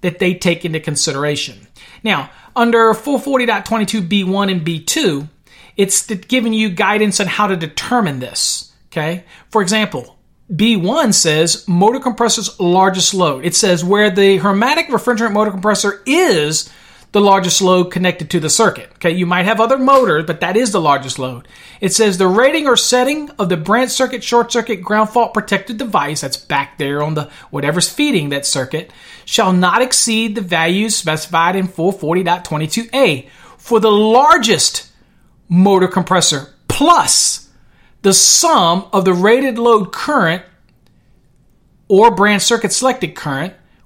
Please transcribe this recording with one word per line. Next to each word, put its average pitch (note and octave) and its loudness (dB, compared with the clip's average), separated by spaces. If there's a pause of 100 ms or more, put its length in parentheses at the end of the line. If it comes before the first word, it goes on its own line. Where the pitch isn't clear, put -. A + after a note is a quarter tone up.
that F3+ -4
they F#3 0
take F3 -2
into D#3+ -4
consideration. D3 -6 (360)
Now, F3+ -2 (260)
under A3+ 4
four C4+ -2
forty B3+ -2
dot G3+ -2
twenty-two G#3+ -2
B G3 -2
one G3 -2
and F3 -2
B D#3+ -4
two, D#3 -2 (480)
it's G3 0
th-, G3+ -10
giving A#3 0
you A3 0
guidance G3+ 0
on G3+ -2
how G#3 -2
to F#3+ 0
determine E3 -4
this. - -8 (180)
Okay? E3 -6 (260)
For G#3+ 0
example, F3+ -4 (360)
B A3 2
one G#3+ 0
says E3 0
motor G3+ 2
compressor's A#3 -2
largest F#3 2
load. D3+ 0
It E3+ -2
says F3+ 2
where G3+ 2
the G3 4
hermetic A#3 0
refrigerant A#3 -2
motor G#3+ 0
compressor G3+ -2
is G3+ 0 (420)
the G3+ 2
largest G3 2
load F#3 2
connected F3+ -4
to F3+ 0
the D#3 -4
circuit. - 0
Okay, E3+ -2
you F3+ -2
might F3+ 0
have G#3+ 0
other A3+ 2
motors, B3+ 4
but D#3 -6
that F#3 0
is A#3+ 0
the G3 0
largest C#3 -2
load. B2+ -10 (320)
It F#3+ -2
says G#3 2
the F#3+ 4
rating C4+ 2
or C4 4
setting C#4 0
of F#3+ -2
the F3+ 0
branch G3+ 0
circuit, B3+ -4
short A#3 0
circuit, A3 -4
ground G#3+ 0
fault A#3+ 0
protected G3+ -4
device, F3+ -4
that's C3+ -8
back C#3 -6
there C#3+ -2
on D#3 -4
the D3+ -6 (220)
whatever's D3 -2
feeding A3+ -2
that C#3 -6
circuit, D3 -6 (340)
shall F#3+ 0
not F#3 2
exceed A3+ -2
the A3+ -6
values F3+ -2
specified E3 -2
in F#3+ -2
four F3+ -2
forty F3 -2
dot F3 -2
twenty-two D#3 -6
A F#3 0 (300)
for A#3 0
the G#3+ 2
largest A3 2 (580)
motor F#3 4
compressor E3+ -2 (120)
plus - 0 (540)
the G3 2
sum F#3+ 2
of F#3+ 0
the F#3 4
rated A3+ 2
load A3+ 2
current F#3 -2 (1500)
or G#3+ 6
branch G3+ 2
circuit A3+ 0
selected A#3+ -2
current, D3+ -6 (320)